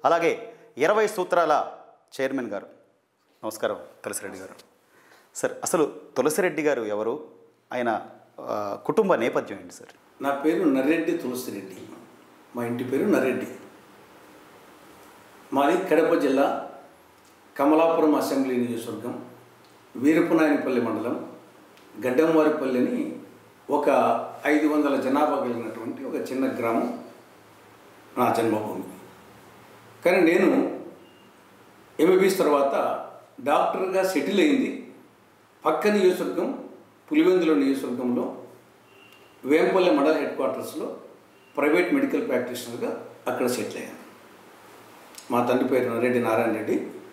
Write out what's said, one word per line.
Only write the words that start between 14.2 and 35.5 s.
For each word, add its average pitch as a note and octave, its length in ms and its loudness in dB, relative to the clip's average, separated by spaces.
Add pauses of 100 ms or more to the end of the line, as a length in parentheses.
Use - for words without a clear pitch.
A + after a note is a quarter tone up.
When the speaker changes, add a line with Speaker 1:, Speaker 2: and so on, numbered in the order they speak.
Speaker 2:
మాది C#3+ 240 2
కడప D#3+ 360 2
జిల్లా C#3 560 0 (880)
కమలాపురం D#3 560 4
అసెంబ్లీ C3+ 420 0
నియోజకవర్గం, A#2 680 -6 (680)
వీరపునాయనపల్లి D3 840 2
మండలం, A#2 440 -4 (840)
గడ్డంవారిపల్లి C#3+ 720 2
అని - 360 -2 (540)
ఒక D3 200 2 (560)
ఐదు D3+ 220 2
వందల C#3+ 340 0
జనాభా C#3 340 2
కలిగినటువంటి A#2+ 680 -6
ఒక B2+ 260 -8
చిన్న C3 140 -2 (140)
గ్రామం A#2 400 -2 (1200)
నా B2 160 2
జన్మభూమి. G#2+ 500 -2 (1200)
కానీ F3 280 4
నేను - 480 2 (1160)
ఎంబీబీఎస్ F#3 380 4
తర్వాత C#3+ 680 0 (380)
డాక్టర్గా F#3 600 0
సెటిల్ F#3 360 0
అయింది - 540 0 (720)